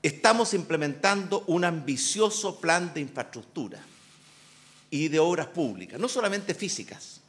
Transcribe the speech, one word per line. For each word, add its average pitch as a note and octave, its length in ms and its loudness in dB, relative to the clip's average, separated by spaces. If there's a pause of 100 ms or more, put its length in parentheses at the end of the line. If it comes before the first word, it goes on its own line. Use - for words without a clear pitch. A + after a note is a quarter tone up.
Estamos A3 500 4
implementando F3+ 920 0
un F3 180 4
ambicioso F3 960 0
plan E3+ 320 2
de D3+ 100 -4
infraestructura B2 800 -8 (1120)
y D3+ 140 2
de D3+ 100 4
obras E3 300 4
públicas, A2+ 500 -4
no G#3+ 80 0
solamente G3+ 480 0
físicas - 760 -8